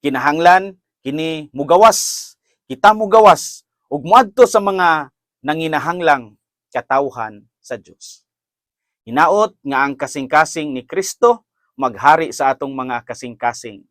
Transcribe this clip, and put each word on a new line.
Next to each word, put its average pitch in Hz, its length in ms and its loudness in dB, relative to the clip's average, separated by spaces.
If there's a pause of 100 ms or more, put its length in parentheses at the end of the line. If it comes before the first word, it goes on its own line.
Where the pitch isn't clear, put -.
Kinahanglan 160 720 2 (320)
kini 156 480 -8
mugawas, 170 800 2 (320)
kita - 260 2
mugawas 214 720 2 (240)
ug 139 160 -8
moadto 226 400 4
sa 233 160 2
mga 180 560 -2 (240)
nanginahanglang 151 960 -4 (400)
katawhan 117 720 -6 (160)
sa 120 160 -14
Dios. - 480 -20 (800)
Hinaot 170 560 0
nga 139 240 -2
ang 139 80 -8
kasing-kasing 147 800 -4
ni 123 80 -12
Kristo 233 640 -2 (320)
maghari 139 560 0
sa 135 160 0
atong 135 240 -8
mga 127 320 -10
kasing-kasing. 117 840 -10